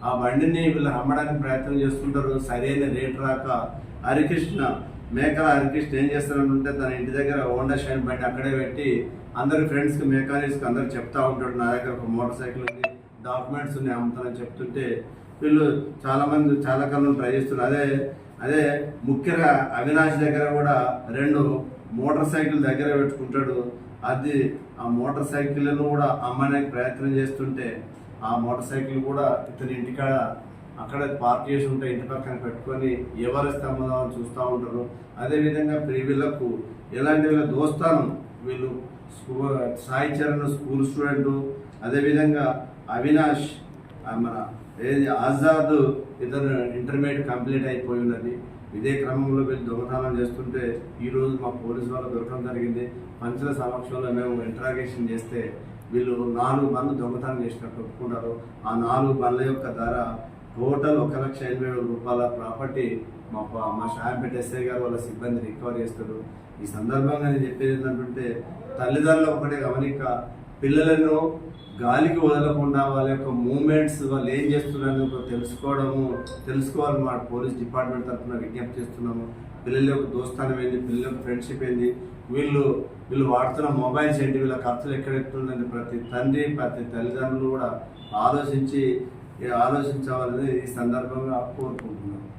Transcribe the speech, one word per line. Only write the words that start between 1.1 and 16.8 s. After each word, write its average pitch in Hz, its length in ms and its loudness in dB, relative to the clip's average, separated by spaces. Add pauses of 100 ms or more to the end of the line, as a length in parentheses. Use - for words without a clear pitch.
ప్రయత్నం 135 380 0
చేస్తుంటారు. 135 580 0
సరైన 135 560 0
రేటు 131 280 -4
రాక 131 240 0 (600)
హరికృష్ణ, 147 720 2 (360)
మేకల 151 320 4
హరికృష్ణ 139 520 4
ఏం 139 160 4
చేస్తారంటే 139 600 2
తన 135 200 0
ఇంటి 123 180 -4
దగ్గర 139 300 2
Honda 131 360 2
Shine 135 320 -2
బండి 127 140 -2
అక్కడే 131 360 0
పెట్టి 131 520 0 (260)
అందరి 151 300 4
ఫ్రెండ్స్‌కి, 143 420 2
మెకానిక్స్‌కి 139 580 2
అందరికి 120 300 0
చెప్తా 131 320 0
ఉంటాడు, 123 300 -2
"నా 120 120 2
దగ్గర 123 200 0
ఒక 117 180 -6
మోటార్ 120 320 0
సైకిల్ 127 220 -6
ఉంది, 127 260 -4 (380)
డాక్యుమెంట్స్ 135 520 -4
ఉన్నాయి, 123 220 0
అమ్ముతానని" 120 400 -4
చెప్తుంటే 120 640 -4 (380)
వీళ్ళు 151 440 6 (200)
చాలామంది 147 480 6
చాలా 135 340 2